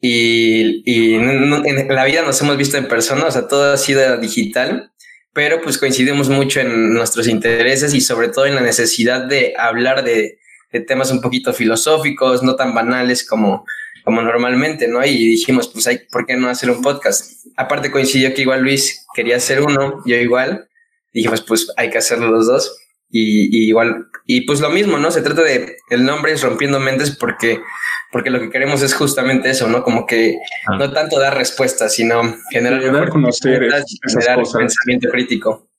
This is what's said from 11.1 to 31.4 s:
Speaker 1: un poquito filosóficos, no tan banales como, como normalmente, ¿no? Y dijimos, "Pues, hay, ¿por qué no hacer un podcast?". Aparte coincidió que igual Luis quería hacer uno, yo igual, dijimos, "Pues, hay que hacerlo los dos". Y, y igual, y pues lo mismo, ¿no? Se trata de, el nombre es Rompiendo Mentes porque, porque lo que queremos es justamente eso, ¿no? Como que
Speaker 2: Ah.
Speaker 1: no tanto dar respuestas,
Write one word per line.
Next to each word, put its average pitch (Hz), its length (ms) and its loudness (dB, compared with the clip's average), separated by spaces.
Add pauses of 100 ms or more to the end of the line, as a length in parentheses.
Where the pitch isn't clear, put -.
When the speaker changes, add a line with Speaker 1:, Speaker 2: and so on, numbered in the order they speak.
Speaker 1:
un 123 80 0
poquito 123 320 -2
filosóficos, 127 920 0
no 131 140 2
tan 127 180 -2
banales 123 540 0
como, 107 380 0 (360)
como 113 200 0
normalmente, 123 640 0
¿no? 123 160 0
Y 143 100 2 (140)
dijimos, 117 400 2
"Pues, 113 200 -6
hay, 123 100 0 (120)
¿por 117 160 -4
qué 127 100 -2
no 127 120 0
hacer 123 220 -2
un 120 100 0
podcast?". - 640 -2 (140)
Aparte 139 320 -4
coincidió 131 440 2
que 139 80 -2
igual 131 200 2
Luis 135 420 -2 (100)
quería 117 220 0
hacer 131 260 0
uno, 139 440 0
yo 120 100 2
igual, 127 520 0 (440)
dijimos, 110 300 -2
"Pues, 113 340 0
hay 110 140 -2
que 117 80 -2
hacerlo 117 320 0
los 113 160 4
dos". 123 300 0 (340)
Y, 107 360 2 (180)
y 110 40 2
igual, 113 380 2 (200)
y 123 200 2
pues 143 140 0
lo 151 100 0
mismo, 185 280 0
¿no? 156 120 2
Se 165 120 0
trata 147 200 0
de, 131 340 0 (140)
el 123 140 2
nombre 151 280 0
es 143 100 -2
Rompiendo 139 380 0
Mentes 135 360 -2
porque, 117 440 -2 (520)
porque 123 180 -4
lo 123 100 0
que 110 100 -8
queremos 139 320 0
es 135 120 0
justamente 131 560 0
eso, 127 180 0
¿no? 123 160 0
Como 120 220 0
que 113 300 2 (320)
Speaker 2:
Ah. 98 80 -2
Speaker 1:
no 139 160 -2
tanto 156 260 0
dar 135 180 2
respuestas, 127 580 -2